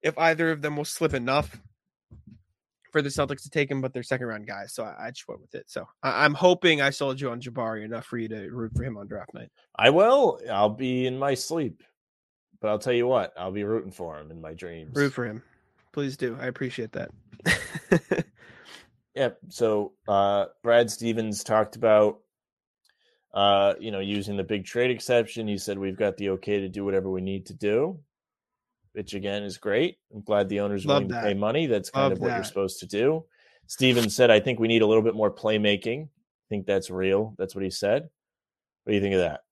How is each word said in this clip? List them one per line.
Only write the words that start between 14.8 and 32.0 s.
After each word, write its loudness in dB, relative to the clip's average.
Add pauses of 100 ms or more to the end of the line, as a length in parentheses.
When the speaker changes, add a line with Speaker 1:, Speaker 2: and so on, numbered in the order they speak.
Speaker 1:
Root 0
for -6
him, -12 (480)
please -6
do. -4
I -6
appreciate -8
that. -10 (800)
<laughs> 0 (880)
Speaker 2:
Yep. -2 (120)
So, 0 (160)
uh, 4 (180)
Brad 6
Stevens -4
talked 0
about, 4 (1080)
uh, 4
you -8
know, -6
using -4
the -2
big -4
trade 0
exception. 0
He -2
said, -6
"We've -4
got 0
the -4
okay -2
to -6
do -8
whatever 0
we -4
need -6
to -18
do," -2 (960)
which -10
again -6
is -12
great. -2 (120)
I'm -16
glad 2
the -2
owner's -2
Speaker 1:
Love 2
Speaker 2:
willing -6
to -4
Speaker 1:
that. -6
Speaker 2:
pay 2
money. 0
That's 0
kind 0